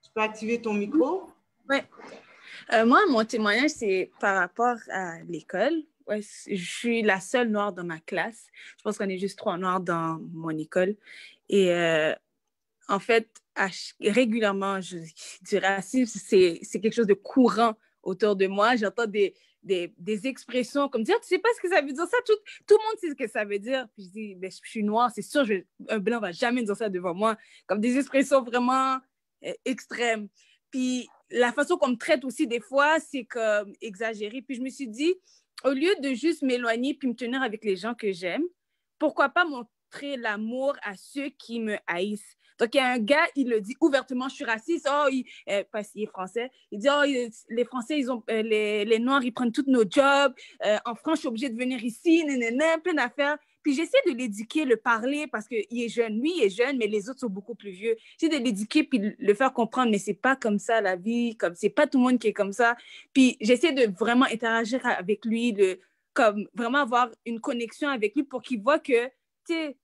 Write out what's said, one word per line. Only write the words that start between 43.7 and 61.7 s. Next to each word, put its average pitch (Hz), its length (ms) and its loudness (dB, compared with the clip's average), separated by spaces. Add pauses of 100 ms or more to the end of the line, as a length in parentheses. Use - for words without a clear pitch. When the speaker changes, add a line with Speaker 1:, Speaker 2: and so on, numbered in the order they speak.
Speaker 2:
ouvertement, « 262 500 0
Je - 60 -18
suis 285 80 -8
raciste. » 247 460 -2
Oh, 285 200 2
il, 262 140 -2 (240)
euh, 196 240 -2
parce 208 160 -8
qu'il 208 160 -8
est - 20 -8
français. 214 460 -8 (180)
Il 214 80 -10
dit, « 220 120 2
Oh, 294 140 2
il, 247 240 0 (200)
les 233 160 0
Français, 262 340 -4
ils 262 140 -2
ont, 233 180 -6
euh, 220 120 0
les, 214 420 0
les 226 160 4
Noirs, 262 240 2
ils 247 80 -2
prennent 240 180 -2
tous 269 160 -2
nos 254 160 6
jobs. 277 500 4 (320)
Euh, 208 200 2
en 240 100 -6
France, 311 220 -2
je - 40 -4
suis 320 80 -4
obligée 233 200 -4
de 226 100 -6
venir 254 240 -4
ici, 320 420 2
nanana, 277 540 2
plein 330 160 -2
d'affaires. » 285 440 0 (260)
Puis 285 100 2
j'essaie 320 320 2
de 320 60 2
l'éduquer, 233 520 -4
le 247 120 4
parler, 254 500 0
parce 226 220 -8
qu'il 233 340 -4
est 233 60 -4
jeune. 226 320 -2
Lui, 311 160 0
il 269 80 2
est 196 60 4
jeune, 247 280 0
mais 220 80 0
les 208 240 -2
autres 262 80 -12
sont 247 100 -6
beaucoup 196 280 -10
plus 202 160 -14
vieux. 220 240 -4 (240)
J'essaie 311 180 2
de 233 60 -2
l'éduquer 220 400 0
puis 208 340 0
le 202 160 4
faire 262 180 2
comprendre, 226 380 0
mais 208 80 2
c'est 202 160 -4
pas 269 220 0
comme 208 240 0
ça, 226 200 0
la 185 140 0
vie. 226 420 -2
Comme, 175 200 -2
c'est 208 140 0